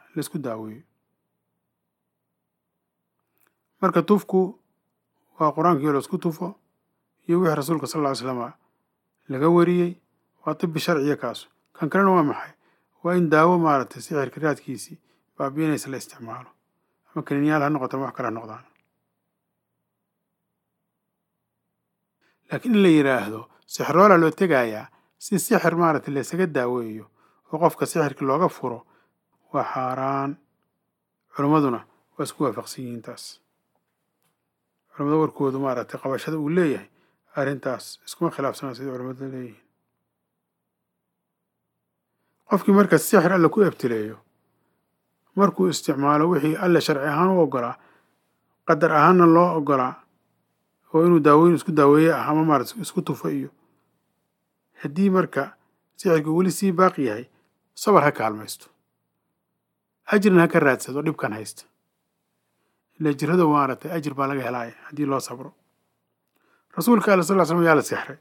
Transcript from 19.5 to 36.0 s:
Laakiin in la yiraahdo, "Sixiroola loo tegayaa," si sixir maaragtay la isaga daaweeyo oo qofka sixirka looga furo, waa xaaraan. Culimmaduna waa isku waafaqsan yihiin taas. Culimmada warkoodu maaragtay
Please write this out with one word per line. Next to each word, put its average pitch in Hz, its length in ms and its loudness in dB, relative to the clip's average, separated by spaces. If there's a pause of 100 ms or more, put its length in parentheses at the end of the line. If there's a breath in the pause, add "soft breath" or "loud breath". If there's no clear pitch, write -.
Laakiin 220 240 -2
in 202 80 6
la 185 60 6
yiraahdo, 127 520 2 (240 soft breath)
"Sixiroola 175 560 4
loo 160 100 2
tegayaa," 131 560 -2 (300)
si - 220 -4
sixir 170 360 0
maaragtay 156 380 0
la 139 80 -4
isaga 175 340 -4
daaweeyo 120 500 -4 (460)
oo 156 100 -4
qofka 160 240 0
sixirka 147 400 -4
looga 147 240 0
furo, 120 300 -8 (720)
waa 139 100 -2 (100)
xaaraan. 135 580 -6 (1040)
Culimmaduna 143 460 0 (380)
waa 151 80 -8
isku - 180 -8
waafaqsan 120 400 -8
yihiin 120 180 -12
taas. 117 220 -18 (1700)
Culimmada 147 260 -2
warkoodu 135 380 -4
maaragtay 131 420 -6